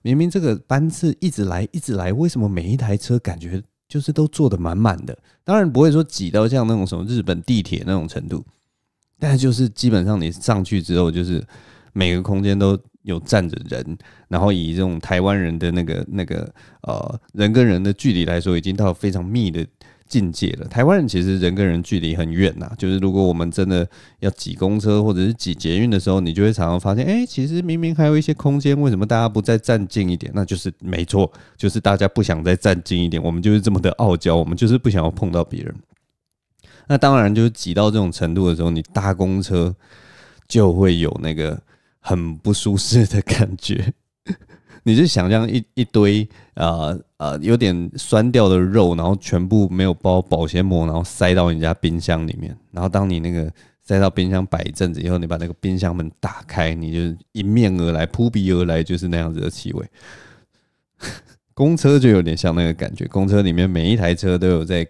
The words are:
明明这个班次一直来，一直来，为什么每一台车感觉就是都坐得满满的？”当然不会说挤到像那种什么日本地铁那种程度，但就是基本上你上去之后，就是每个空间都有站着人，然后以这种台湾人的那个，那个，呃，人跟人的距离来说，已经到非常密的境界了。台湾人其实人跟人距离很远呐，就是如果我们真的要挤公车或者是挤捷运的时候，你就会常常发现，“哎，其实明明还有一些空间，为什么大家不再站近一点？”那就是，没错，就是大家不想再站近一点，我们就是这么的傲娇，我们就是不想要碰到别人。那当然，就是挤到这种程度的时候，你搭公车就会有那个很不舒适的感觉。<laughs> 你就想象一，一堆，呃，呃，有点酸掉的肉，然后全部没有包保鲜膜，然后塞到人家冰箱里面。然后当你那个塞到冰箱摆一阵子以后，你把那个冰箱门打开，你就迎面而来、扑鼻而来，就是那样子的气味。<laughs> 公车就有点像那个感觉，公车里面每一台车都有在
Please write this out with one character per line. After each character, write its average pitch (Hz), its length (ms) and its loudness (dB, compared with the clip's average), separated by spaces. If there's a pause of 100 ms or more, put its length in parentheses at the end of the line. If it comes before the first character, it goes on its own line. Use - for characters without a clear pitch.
明 120 120 0
明 165 140 2
这 185 100 -4
个 139 160 0 (120)
班 143 240 0
次 165 280 -2
一 180 120 -2
直 101 160 -4
来， 92 260 -4
一 165 80 -8
直 123 140 -6
来， 92 180 -2
为 156 160 0
什 131 100 -6
么 107 80 2
每 87 180 -4
一 107 120 -2
台 113 180 -2
车 120 260 0
感 85 200 -8
觉 90 220 -8 (260)
就 147 100 -6
是 147 140 -4
都 156 160 2
坐 139 220 0
得 95 80 -2
满 85 180 -4
满 104 300 0
的？” - 100 -10 (280)
当 196 120 0
然 180 160 2
不 123 80 4
会 156 100 8
说 156 140 4
挤 92 260 -8
到 107 160 2
像 120 200 0
那 113 80 2
种 95 120 0
什 90 80 -6
么 85 100 -6
日 113 180 -2
本 87 200 -2
地 113 200 2
铁 - 240 -6
那 95 80 -2
种 87 120 -2
程 - 220 -10
度， 69 160 -8 (720)
但 139 200 2
就 131 120 2
是 120 160 2
基 117 220 0
本 98 160 4
上 104 160 0
你 82 100 -4
上 101 320 -2
去 92 200 -2
之 87 160 0
后， 85 120 2
就 87 140 -2
是 87 180 -4 (520)
每 90 200 0
个 90 60 0
空 98 220 -2
间 101 160 2
都 98 200 2 (220)
有 90 200 -6
站 101 280 0
着 - 100 -10 (120)
人， 76 260 -8 (320)
然 87 100 0
后 101 140 6
以 82 220 -2
这 95 80 0
种 90 180 -2
台 92 220 -2
湾 98 180 2
人 82 180 -2
的 85 120 -2
那 87 120 0
个， 85 240 -4
那 95 160 -6
个， - 300 -8 (300)
呃， - 360 -8 (140)
人 104 180 2
跟 120 160 6
人 92 160 2
的 101 120 0
距 131 180 0
离 87 140 0
来 87 120 0
说， 87 200 0
已 - 20 -6
经 95 160 -4
到 98 160 2
非 98 180 -4
常 90 140 -4
密 104 260 -2
的 80 160 -6 (400)
境 98 240 0
界 87 200 -4 (100)
了。 80 80 -2
台 117 160 0
湾 190 140 4
人 139 100 0
其 90 140 0
实 95 160 2
人 90 160 0
跟 98 120 2
人 85 160 0
距 95 160 -2
离 80 160 -2
很 82 160 -2
远 90 280 2
呐， 87 180 -10
就 98 120 -4
是 95 100 0
如 95 120 0
果 95 140 2
我 90 80 2
们 85 180 -2
真 92 160 -2
的 90 220 0 (320)
要 101 120 -2
挤 - 220 -10
公 101 240 0
车 104 240 2
或 104 120 0
者 90 100 0
是 113 80 0
挤 90 220 -6
捷 82 240 -2
运 120 100 2
的 101 100 2
时 95 120 -2
候， 95 100 2
你 85 140 -2
就 98 80 2
会 110 100 4
常 87 160 -2
常 87 100 0
发 98 160 -2
现 120 140 0
，“哎， 233 160 0
其 - 220 -4
实 170 160 -4
明 165 180 -2
明 165 160 -2
还 160 80 4
有 151 140 4
一 - 20 2
些 151 140 0
空 143 260 0
间， 143 180 2
为 143 120 2
什 95 80 2
么 104 80 0
大 113 100 0
家 113 100 2
不 107 140 -2
再 113 160 2
站 104 320 0
近 95 220 0
一 90 40 0
点？” - 220 -6
那 101 80 0
就 90 100 -6
是， 90 160 -6 (100)
没 87 260 -4
错， 98 260 2 (240)
就 101 140 -2
是 110 100 -2
大 98 160 2
家 98 100 2
不 107 160 0
想 80 220 -2
再 90 100 4
站 90 280 2
近 90 200 -2
一 90 60 2
点， 82 140 -4
我 85 80 -2
们 85 100 -4
就 104 100 2
是 107 120 4
这 110 80 2
么 95 100 2
的 90 120 0
傲 101 220 2
娇， 82 220 2
我 82 80 2
们 82 100 -4
就 110 140 2
是 123 80 4
不 127 140 0
想 90 120 2
要 80 80 0
碰 87 220 -4
到 87 100 0
别 - 200 -8
人。 76 120 -12 (1120)
那 143 80 2
当 139 240 6
然， 104 140 4
就 113 80 4
是 117 80 4
挤 87 240 -6
到 104 160 4
这 110 80 2
种 92 140 0
程 82 200 -2
度 92 160 2
的 85 60 2
时 82 80 -2
候， 85 80 0
你 82 100 -2 (120)
搭 98 200 0
公 95 300 0
车 90 320 0 (720)
就 101 260 4
会 90 260 4
有 78 220 0
那 78 140 -6
个 78 260 -6 (380)
很 85 380 -4
不 104 160 0
舒 101 240 0
适 117 320 4
的 104 140 0
感 98 360 0
觉。 - 340 -4 (320)
<laughs> - 600 -12
你 113 100 4
就 143 100 6
想 95 240 2
象 110 220 2
一， 117 140 -2 (100)
一 120 100 0
堆， 104 440 2 (260)
呃， 82 420 -2 (200)
呃， 73 240 -6
有 113 160 2
点 90 400 0
酸 117 340 0
掉 117 180 4
的 92 80 4
肉， 92 380 4
然 82 100 -2
后 95 120 2
全 92 320 -2
部 101 200 4
没 92 140 -2
有 92 100 2
包 92 300 2
保 82 240 -2
鲜 90 180 0
膜， 87 220 0
然 78 80 -2
后 85 80 -2
塞 90 320 0
到 87 140 4
人 80 120 -2
家 82 140 0
冰 85 260 -2
箱 82 240 -2
里 82 140 -6
面。 - 180 -12 (140)
然 90 100 -10
后 92 80 0
当 98 220 0
你 87 80 0
那 85 140 -4
个 82 200 -4 (300)
塞 98 160 0
到 98 100 4
冰 90 220 0
箱 92 160 -2
摆 - 160 -4
一 - 80 -8
阵 85 240 -2
子 85 80 -8
以 87 60 -4
后， 90 100 0
你 85 80 -6
把 85 120 -4
那 85 100 -6
个 85 60 -10
冰 92 220 -4
箱 87 200 -2
门 82 120 -6 (120)
打 - 260 -8
开， 82 260 -2
你 82 200 -6
就 85 280 -4 (120)
迎 101 120 -6
面 104 360 2
而 85 100 0
来、 82 160 0
扑 117 240 0
鼻 95 220 0
而 90 120 2
来， 82 160 0
就 87 160 -2
是 87 120 -4
那 85 80 -2
样 82 180 -2
子 80 60 -8
的 - 100 -4
气 - 220 -10
味。 - 120 -8 (1160)
<laughs> - 540 -18
公 156 240 2
车 143 220 6
就 127 120 6
有 95 120 6
点 82 140 -2
像 82 180 0
那 85 80 2
个 82 100 0
感 - 220 -6
觉， 85 140 -8
公 95 180 0
车 101 160 4
里 90 100 2
面 90 160 2
每 87 220 0
一 117 60 2
台 87 180 2
车 90 240 0
都 90 80 0
有 85 180 2
在 85 260 -2